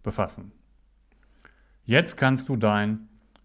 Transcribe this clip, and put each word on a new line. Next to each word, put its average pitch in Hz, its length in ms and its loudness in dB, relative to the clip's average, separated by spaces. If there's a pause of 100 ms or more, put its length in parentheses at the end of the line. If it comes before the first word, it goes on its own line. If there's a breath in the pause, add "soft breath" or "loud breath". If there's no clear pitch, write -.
befassen. 101 480 -6 (1300 soft breath)
Jetzt 151 320 2
kannst 131 320 0
du 131 80 -2
dein 107 500 0 (380)